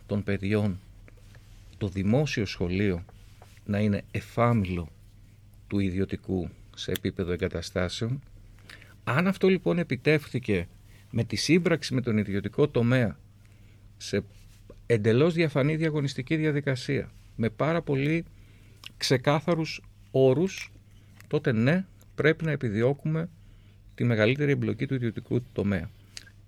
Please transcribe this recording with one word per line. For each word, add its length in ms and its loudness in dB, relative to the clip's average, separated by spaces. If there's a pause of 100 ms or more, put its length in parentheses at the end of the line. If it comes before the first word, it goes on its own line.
των 160 -2
παιδιών, 580 -2 (1000)
το 100 -4
δημόσιο 580 0
σχολείο 580 -2 (600)
να 160 -2
είναι 300 0
εφάμιλο 800 0 (800)
του 120 -2
ιδιωτικού 680 -2 (260)
σε 160 -10
επίπεδο 420 -4
εγκαταστάσεων; 880 -4 (840)
Αν 220 2
αυτό 220 2
λοιπόν 300 2
επιτεύχθηκε 880 0 (420)
με 140 0
τη 120 -6
σύμπραξη 580 2
με 60 0
τον 180 0
ιδιωτικό 500 0
τομέα 500 2 (800)
σε 280 -4 (640)
εντελώς 480 4
διαφανή 420 2
διαγωνιστική 600 -2
διαδικασία, 760 -2 (260)
με 120 0
πάρα 340 -2
πολύ 420 0 (720)
ξεκάθαρους 840 0 (300)
όρους, 640 2 (540)
τότε 260 0
ναι, 320 2 (300)
πρέπει 300 2
να 60 -2
επιδιώκουμε 800 -2 (640)
τη 100 -2
μεγαλύτερη 480 4
εμπλοκή 340 0
του 80 -2
ιδιωτικού 480 -2 (100)
τομέα. 380 0 (580)